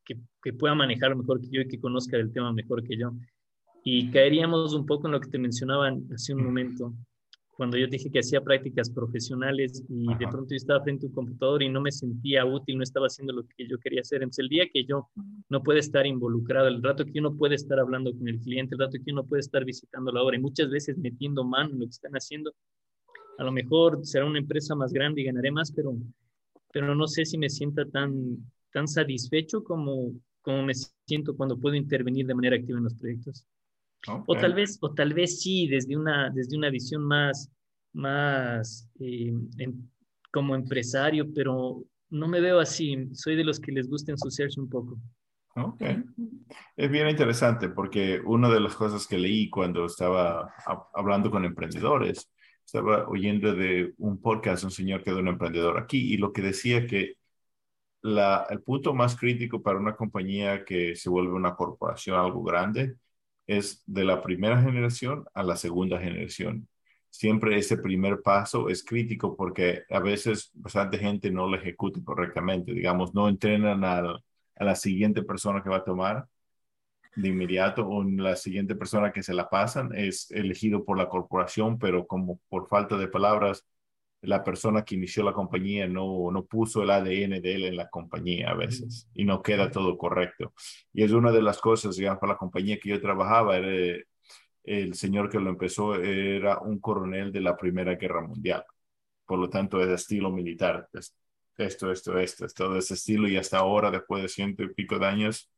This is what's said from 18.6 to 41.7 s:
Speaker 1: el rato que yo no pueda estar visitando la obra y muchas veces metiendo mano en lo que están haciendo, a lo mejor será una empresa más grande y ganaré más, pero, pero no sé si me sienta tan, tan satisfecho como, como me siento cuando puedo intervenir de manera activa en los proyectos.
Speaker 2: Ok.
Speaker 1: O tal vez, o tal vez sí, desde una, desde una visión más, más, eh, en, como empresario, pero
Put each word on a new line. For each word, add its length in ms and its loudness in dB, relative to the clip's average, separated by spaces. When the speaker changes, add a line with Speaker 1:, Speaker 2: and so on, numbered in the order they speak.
Speaker 1:
el 40 -8
rato 180 0
que 80 -8
yo 80 -6
no 120 -2
pueda 160 0
estar 240 0
visitando 460 -6
la 120 2
obra 140 2
y 40 0
muchas 280 0
veces 280 -4
metiendo 460 -4
mano 300 0
en 60 -4
lo 60 -2
que 60 -10
están 220 -14
haciendo, 400 -8
a 60 -6
lo 80 -2
mejor 540 4
será 200 2
una 140 0
empresa 360 -2
más 160 -2
grande 300 0
y 40 0
ganaré 260 0
más, 200 -2
pero, 240 -2
pero 240 0
no 120 2
sé 180 0
si 120 -6
me 120 0
sienta 360 -2
tan, 520 -2
tan 160 -2
satisfecho 760 -2
como, 500 -2
como 220 -2
me 100 0
siento 300 -4
cuando 240 -2
puedo 160 0
intervenir 500 0
de 100 -2
manera 200 4
activa 240 -2
en 60 0
los 100 -2
proyectos. 500 -10
Speaker 2:
Ok. 200 -8
Speaker 1:
O 100 4
tal 160 4
vez, 280 0
o 120 -4
tal 200 2
vez 280 0
sí, 260 2
desde 280 0
una, 340 2
desde 280 -4
una 120 0
visión 340 -4
más, 460 2
más, 960 -2
eh, 340 -4
en, 320 -8
como 240 0
empresario, 800 0
pero 500 -2